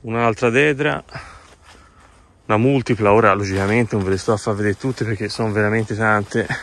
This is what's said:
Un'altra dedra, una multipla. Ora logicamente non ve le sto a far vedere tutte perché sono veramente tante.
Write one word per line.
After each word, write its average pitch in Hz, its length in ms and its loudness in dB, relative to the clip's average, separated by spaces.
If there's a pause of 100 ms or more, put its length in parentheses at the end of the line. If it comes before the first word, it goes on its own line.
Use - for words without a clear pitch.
Un'altra 117 480 0
dedra, 143 520 0 (1400)
una 107 100 2
multipla. 113 560 2
Ora 110 200 6
logicamente 98 640 0
non 101 80 0
ve 92 60 -2
le 98 80 2
sto 92 140 -2
a 110 40 2
far 107 180 -4
vedere 104 220 -2
tutte 131 280 -6
perché 107 240 -4
sono 110 220 -4
veramente 107 460 0
tante. 107 500 0 (160)